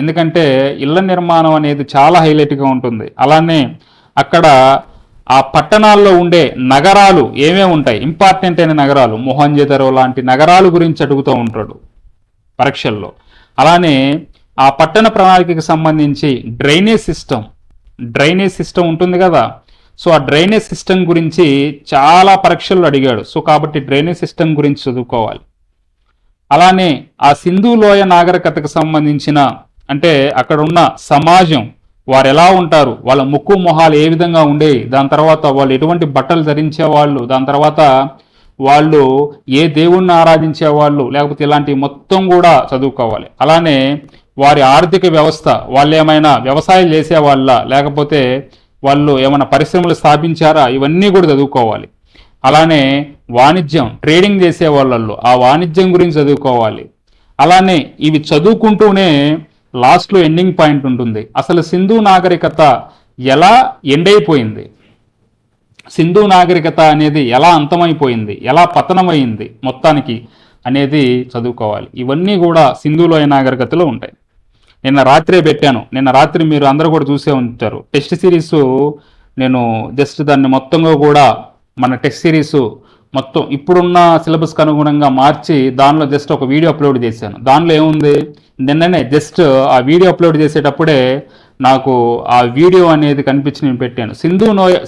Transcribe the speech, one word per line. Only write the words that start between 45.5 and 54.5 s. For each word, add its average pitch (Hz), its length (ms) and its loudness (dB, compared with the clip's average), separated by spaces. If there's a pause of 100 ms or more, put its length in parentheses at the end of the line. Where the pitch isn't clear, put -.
వాళ్ళు 147 260 2
ఏమైనా 156 300 2 (160)
వ్యవసాయం 175 480 0
చేసేవాళ్ళ, 143 560 0 (220)
లేకపోతే 143 480 -2 (640)
వాళ్ళు 143 260 2 (120)
ఏమైనా 143 280 0
పరిశ్రమలు 160 480 0
స్థాపించారా, 156 640 0 (120)
ఇవన్నీ 160 380 0
కూడా 180 180 2
చదువుకోవాలి. 120 540 -2 (600)
అలానే 156 340 2 (560)
వాణిజ్యం, 147 500 0 (160)
ట్రేడింగ్ 185 400 0
చేసే 165 320 0